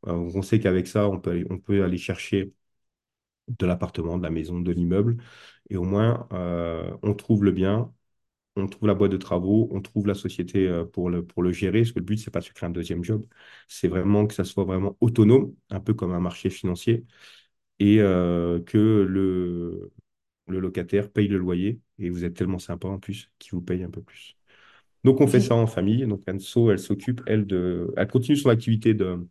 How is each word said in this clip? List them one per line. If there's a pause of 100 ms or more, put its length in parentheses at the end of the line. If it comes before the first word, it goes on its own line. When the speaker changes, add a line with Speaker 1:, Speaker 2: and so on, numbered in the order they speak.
Speaker 1:
Euh,
on
sait
qu'avec
ça,
on
peut
aller,
on
peut
aller
chercher (1040)
de
l'appartement,
de
la
maison,
de
l'immeuble. (540)
Et
au
moins,
euh, (120)
on
trouve
le
bien, (640)
on
trouve
la
boîte
de
travaux,
on
trouve
la
société,
euh,
pour
le,
pour
le
gérer.
Parce
que
le
but,
c'est
pas
de
se
créer
un
deuxième
job. (440)
C'est
vraiment
que
ça
soit
vraiment
autonome, (160)
un
peu
comme
un
marché
financier. (760)
Et,
euh,
que
le, (560)
le
locataire
paye
le
loyer. (180)
Et
vous
êtes
tellement
sympa
en
plus
qu'il
vous
paye
un
peu
plus. (680)
Donc,
on
fait
Speaker 2:
Oui.
Speaker 1:
ça
en
famille.
Donc,
Anso,
elle
s'occupe,
elle,
de,
elle
continue
son
activité
de